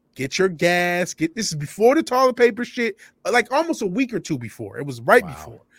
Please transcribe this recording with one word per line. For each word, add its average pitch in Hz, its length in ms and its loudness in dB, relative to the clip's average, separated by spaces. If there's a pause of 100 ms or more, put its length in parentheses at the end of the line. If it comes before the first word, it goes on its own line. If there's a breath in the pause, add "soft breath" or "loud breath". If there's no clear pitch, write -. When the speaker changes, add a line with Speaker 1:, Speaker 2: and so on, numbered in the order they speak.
(160)
Speaker 1:
Get 135 220 -6
your 190 120 2
gas. 175 640 0
Get," 160 220 -4
this 214 120 -4
is 165 80 -6
before 208 400 2
the 320 80 2
toilet 254 320 2
paper 240 280 2
shit, 233 340 -4 (320 loud breath)
like, 240 220 2
almost 320 300 0
a 208 60 -2
week 240 260 -2
or 185 60 -2
two 151 180 -6
before. 110 400 -12
It 143 80 -8
was 123 160 -10
right 196 220 4
Speaker 2:
Wow. 175 60 -10
Speaker 1:
before. 78 320 -16 (180 soft breath)